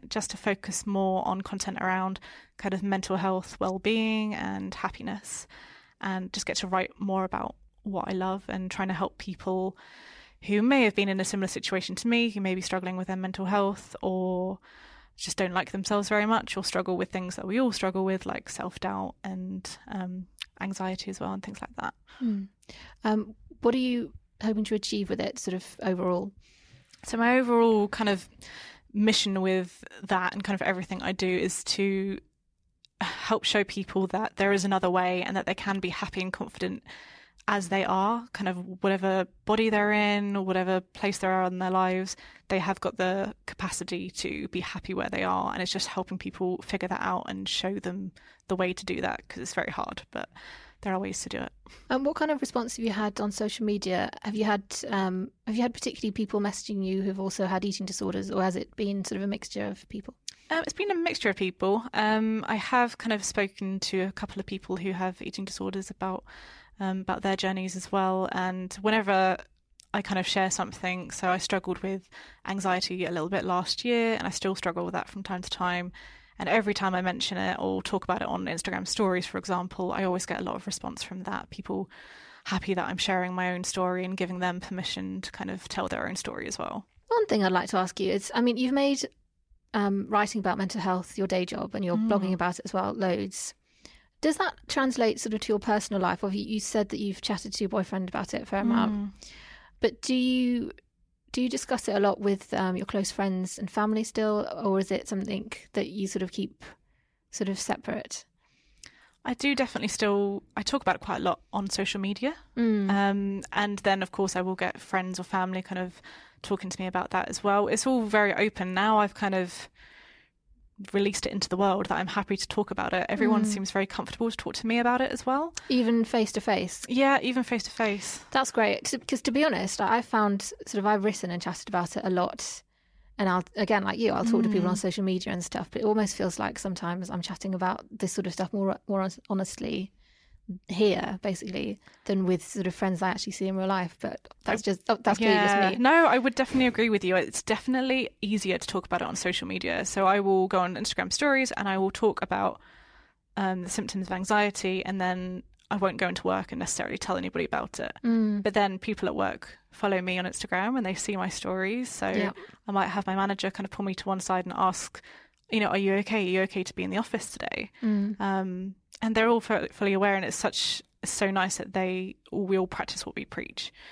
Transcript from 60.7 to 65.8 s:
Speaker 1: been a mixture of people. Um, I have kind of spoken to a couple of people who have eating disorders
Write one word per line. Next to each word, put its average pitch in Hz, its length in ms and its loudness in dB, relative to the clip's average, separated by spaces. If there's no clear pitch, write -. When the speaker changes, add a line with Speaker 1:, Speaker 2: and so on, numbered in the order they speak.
Speaker 1:
been 403 180 0
a 359 40 0
mixture 330 340 2
of 185 80 2
people. 196 460 2
Um, 220 540 2
I 220 80 0
have 240 440 2
kind 226 140 0
of 196 100 0
spoken 196 560 -2
to 185 220 0
a 190 100 0
couple - 280 -8
of 190 60 -6
people 190 320 -6
who 185 140 -2
have 185 300 -2
eating - 240 -8
disorders 190 440 -6